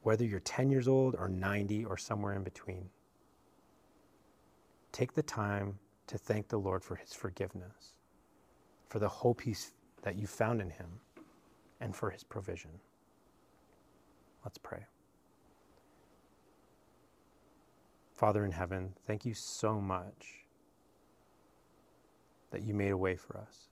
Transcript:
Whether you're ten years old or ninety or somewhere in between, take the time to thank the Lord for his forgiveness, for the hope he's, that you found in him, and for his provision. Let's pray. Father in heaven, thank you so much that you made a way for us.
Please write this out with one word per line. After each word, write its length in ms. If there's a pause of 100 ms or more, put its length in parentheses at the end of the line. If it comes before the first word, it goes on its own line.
Whether 220
you're 160
ten 300
years 180
old 300
or 100
ninety 560
or 140
somewhere 360
in 80
between, 460 (2000)
take 200
the 100
time 560 (280)
to 120
thank 300
the 100
Lord 260
for 120
his 160
forgiveness, 800 (920)
for 100
the 100
hope 320
he's, 320 (300)
that 140
you 100
found 340
in 100
him, 160 (920)
and 140
for 160
his 120
provision. 480 (1700)
Let's 140
pray. 260 (3250)
Father 320
in 80
heaven, 420 (120)
thank 180
you 100
so 460
much 640 (2000)
that 120
you 120
made 160
a 60
way 200
for 220
us. 340